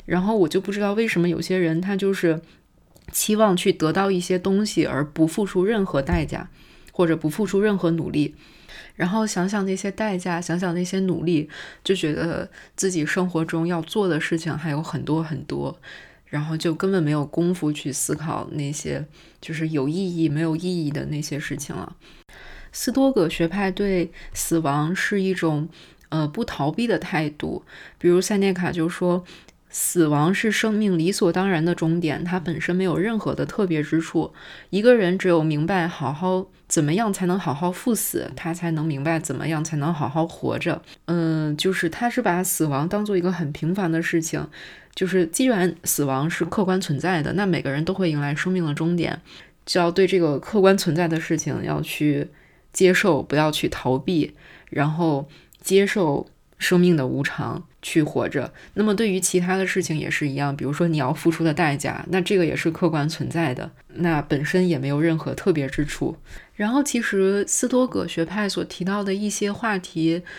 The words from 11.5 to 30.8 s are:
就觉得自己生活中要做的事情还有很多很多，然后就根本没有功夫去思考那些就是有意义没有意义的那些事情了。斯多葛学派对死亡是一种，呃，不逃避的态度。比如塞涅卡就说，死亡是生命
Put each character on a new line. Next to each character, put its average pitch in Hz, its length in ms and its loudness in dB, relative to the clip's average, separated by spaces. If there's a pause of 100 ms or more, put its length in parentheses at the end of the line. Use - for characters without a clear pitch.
就 196 140 2
觉 156 160 0
得 - 360 -4 (280)
自 190 140 0
己 165 140 0
生 180 240 0
活 160 160 0
中 165 220 -2
要 170 160 -2
做 202 240 -2
的 156 140 2
事 - 180 -2
情 160 180 -4
还 156 140 -4
有 147 120 -2
很 151 200 -6
多 160 200 0
很 156 220 -6
多， 143 340 -6 (480)
然 147 180 -4
后 160 120 -4
就 160 180 -2
根 190 160 -2
本 190 120 2
没 147 80 2
有 147 140 0
功 170 300 0
夫 151 180 -2
去 147 200 -6
思 151 220 -2
考 147 380 -6
那 143 180 -4
些 147 340 -6 (360)
就 - 140 -10
是 160 140 -2
有 143 200 0
意 175 340 -2
义 160 60 4
没 147 120 0
有 165 140 0
意 175 320 -2
义 147 40 -2
的 139 160 -6
那 147 160 -4
些 - 160 -6
事 143 180 -6
情 - 180 -10
了。 - 220 -10 (760)
斯 - 220 -4
多 269 180 6
葛 196 180 2
学 170 200 0
派 190 220 0
对 185 400 0 (240)
死 - 240 0
亡 151 360 0
是 196 280 0
一 190 100 0
种， 160 360 0 (420)
呃， 156 180 0
不 226 160 -4
逃 - 260 -2
避 226 160 0
的 202 120 2
态 160 320 -2
度。 - 340 -8 (340)
比 175 100 4
如 175 120 6
塞 208 160 0
涅 196 160 4
卡 180 180 -2
就 165 180 0
说， 180 360 0 (460)
死 - 360 2
亡 151 280 4
是 214 180 0
生 220 200 0
命 208 260 2